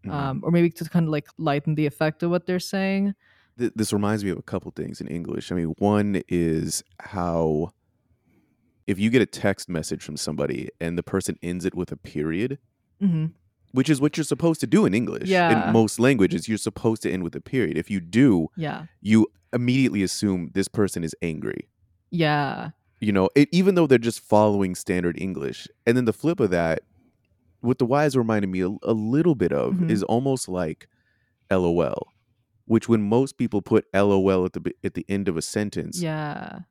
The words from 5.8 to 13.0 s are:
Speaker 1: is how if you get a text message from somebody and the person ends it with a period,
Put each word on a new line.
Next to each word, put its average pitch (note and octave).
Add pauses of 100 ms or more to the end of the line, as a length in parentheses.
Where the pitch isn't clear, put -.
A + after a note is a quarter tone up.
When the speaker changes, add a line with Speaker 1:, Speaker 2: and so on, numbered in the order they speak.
Speaker 1:
is E2 (180)
how E2 (1160)
if F#2+
you G#2+
get A#2
a -
text -
message D#2
from D2+
somebody D2 (100)
and E2+
the E2+
person -
ends F2
it F#2+
with F2+
a -
period, F2 (440)